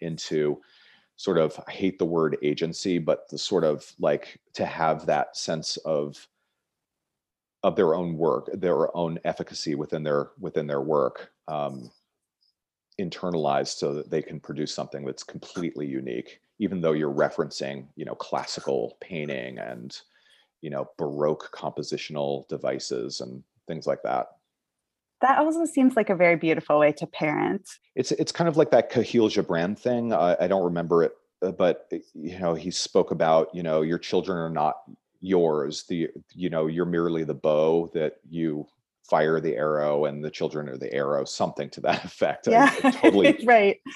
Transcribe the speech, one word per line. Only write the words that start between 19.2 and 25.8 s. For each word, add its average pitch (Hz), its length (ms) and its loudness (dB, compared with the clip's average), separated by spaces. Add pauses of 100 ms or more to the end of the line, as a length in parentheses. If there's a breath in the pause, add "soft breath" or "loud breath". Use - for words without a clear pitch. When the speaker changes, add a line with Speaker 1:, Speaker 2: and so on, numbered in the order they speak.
Speaker 1:
and, 60 420 -12 (600)
you 78 80 -8
know, 67 180 -6 (100)
Baroque 73 560 -2
compositional 73 920 -6
devices 67 720 -6
and 64 220 -12 (240)
things 78 200 -8
like 69 160 -2
that. 64 260 -2 (920)
Speaker 2:
That 262 160 4
also 320 260 2
seems 262 320 4